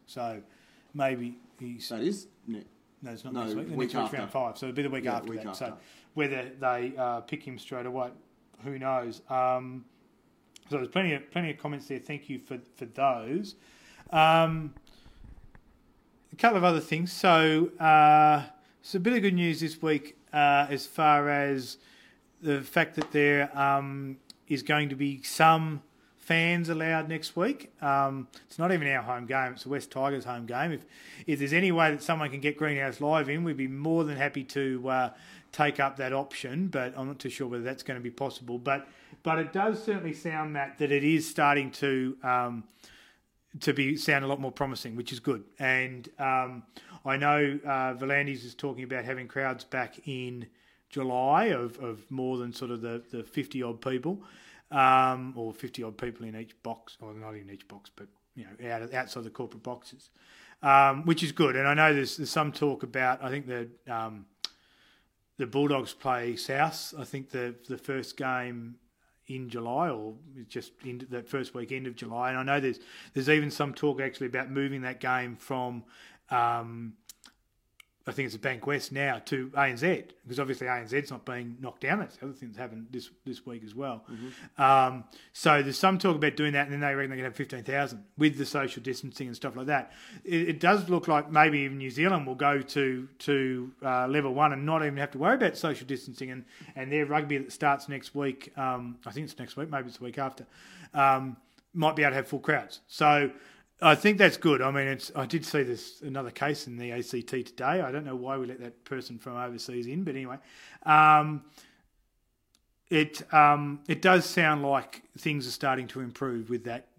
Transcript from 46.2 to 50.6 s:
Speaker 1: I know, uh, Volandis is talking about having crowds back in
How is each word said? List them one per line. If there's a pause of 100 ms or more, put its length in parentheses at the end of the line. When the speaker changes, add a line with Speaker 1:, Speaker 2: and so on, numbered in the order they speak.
Speaker 1:
I
know,
uh,
Volandis
is
talking
about
having
crowds
back
in (420)